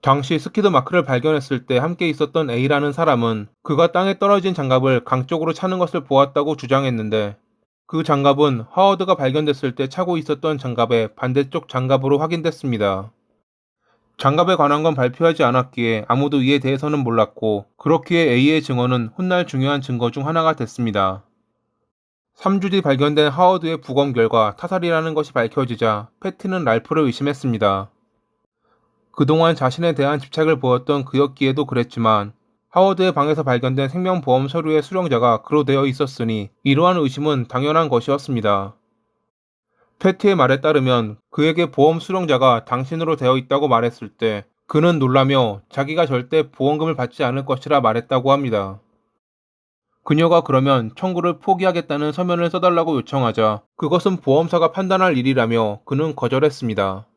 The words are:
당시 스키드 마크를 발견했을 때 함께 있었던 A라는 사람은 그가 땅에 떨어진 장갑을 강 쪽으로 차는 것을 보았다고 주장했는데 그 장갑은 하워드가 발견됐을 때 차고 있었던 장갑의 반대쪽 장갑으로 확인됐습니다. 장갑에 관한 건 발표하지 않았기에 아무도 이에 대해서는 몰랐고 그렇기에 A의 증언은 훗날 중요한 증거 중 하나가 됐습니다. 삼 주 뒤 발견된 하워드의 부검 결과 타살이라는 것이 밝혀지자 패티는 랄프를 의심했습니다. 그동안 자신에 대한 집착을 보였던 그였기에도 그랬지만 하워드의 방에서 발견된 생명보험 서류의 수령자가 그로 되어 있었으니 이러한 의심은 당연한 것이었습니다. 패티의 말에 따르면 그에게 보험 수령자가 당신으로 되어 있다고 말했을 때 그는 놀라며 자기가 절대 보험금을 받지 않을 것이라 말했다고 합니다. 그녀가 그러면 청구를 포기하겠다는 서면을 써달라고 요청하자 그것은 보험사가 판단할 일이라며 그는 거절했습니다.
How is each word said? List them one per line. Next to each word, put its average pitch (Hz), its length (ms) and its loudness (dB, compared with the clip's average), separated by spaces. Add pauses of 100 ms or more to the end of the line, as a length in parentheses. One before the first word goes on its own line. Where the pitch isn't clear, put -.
당시 143 400 0
스키드 - 260 -2
마크를 170 380 2
발견했을 135 600 -2
때 127 120 0
함께 170 300 -2
있었던 151 420 -2
A라는 139 420 0
사람은 117 540 0 (160)
그가 165 300 2
땅에 190 260 0
떨어진 202 340 2
장갑을 131 520 0
강 131 240 -2
쪽으로 160 240 -2
차는 185 260 -4
것을 175 240 -2
보았다고 139 540 2
주장했는데 113 800 -2 (500)
그 160 160 -4
장갑은 139 680 2
하워드가 190 460 2
발견됐을 139 600 -2
때 135 120 -4
차고 180 280 -4
있었던 151 420 -4
장갑의 117 560 0
반대쪽 139 540 -2
장갑으로 135 500 0
확인됐습니다. 131 960 -4 (1040)
장갑에 170 380 2
관한 147 260 2
건 160 120 0
발표하지 151 500 0
않았기에 120 640 0
아무도 135 340 0
이에 139 160 2
대해서는 139 400 -2
몰랐고 110 680 -2 (100)
그렇기에 165 560 0
A의 147 300 2
증언은 123 520 -2
훗날 180 320 -2
중요한 139 340 -2
증거 123 300 -4
중 139 160 -8
하나가 160 280 0
됐습니다. 104 680 -4 (1120)
삼 196 260 -2
주 190 100 -2
뒤 190 100 0
발견된 147 480 2
하워드의 165 540 2
부검 139 320 0
결과 113 420 2
타살이라는 170 580 -2
것이 151 180 -4
밝혀지자 113 760 -2 (120)
패티는 185 440 -6
랄프를 131 400 0
의심했습니다. 113 840 -2 (1200)
그동안 160 420 2
자신에 160 380 -2
대한 143 260 -2
집착을 156 400 -2
보였던 131 460 0
그였기에도 135 640 -2
그랬지만 113 640 -2 (380)
하워드의 185 420 2
방에서 147 300 0
발견된 131 480 -2
생명보험 139 580 0
서류의 156 340 0
수령자가 123 600 0
그로 151 220 0
되어 135 200 2
있었으니 120 640 -4 (160)
이러한 160 320 4
의심은 139 520 -2
당연한 147 420 0
것이었습니다. 113 840 -2 (1200)
패티의 190 360 2
말에 135 280 2
따르면 127 560 0 (120)
그에게 156 400 0
보험 160 300 2
수령자가 135 640 0
당신으로 156 520 -4
되어 131 200 0
있다고 139 320 -2
말했을 117 400 0
때 107 380 -4 (200)
그는 160 320 2
놀라며 131 680 2
자기가 156 380 -2
절대 135 440 -2
보험금을 151 460 -2
받지 156 280 -6
않을 131 200 -4
것이라 139 380 0
말했다고 120 500 0
합니다. 107 480 -2 (1200)
그녀가 165 360 4
그러면 135 560 0
청구를 175 420 -2
포기하겠다는 170 720 -2
서면을 170 400 -2
써달라고 170 460 0
요청하자 113 680 0 (140)
그것은 175 400 0
보험사가 165 560 2
판단할 185 440 0
일이라며 117 680 0
그는 147 320 -4
거절했습니다. 117 880 -2 (100)